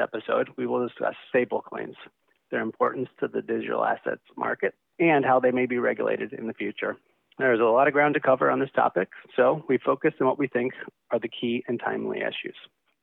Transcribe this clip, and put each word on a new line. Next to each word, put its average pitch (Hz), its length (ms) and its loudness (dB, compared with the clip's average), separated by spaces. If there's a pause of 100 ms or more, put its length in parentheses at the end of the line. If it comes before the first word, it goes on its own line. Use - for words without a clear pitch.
episode, 113 560 -2
we 127 100 -4
will 123 200 0
discuss - 280 -4 (200)
stablecoins, - 640 -2 (540)
their 123 100 -2
importance 123 480 -2 (120)
to 127 80 -2
the 113 140 -4
digital 113 420 -2
assets 110 380 -4 (140)
market, 117 380 -4 (240)
and 156 260 4
how 131 160 6
they 127 100 4
may 127 160 0
be 123 120 -2
regulated 110 540 -2
in 113 140 -10
the 110 80 -6
future. 101 420 -6 (420)
There 131 160 2
is 110 60 2
a 117 40 4
lot 120 240 6
of 143 60 -2
ground 147 200 4
to 147 60 0
cover 135 300 4
on 131 100 0
this 135 140 -2
topic, - 340 2 (260)
so 143 340 2
we 127 100 2
focus 143 420 0
on 135 60 2
what 131 120 0
we 139 100 0
think 123 260 -2 (360)
are 117 80 0
the 113 100 -4
key 120 380 -4
and 117 140 -4
timely 110 380 -4
issues. - 380 -6 (460)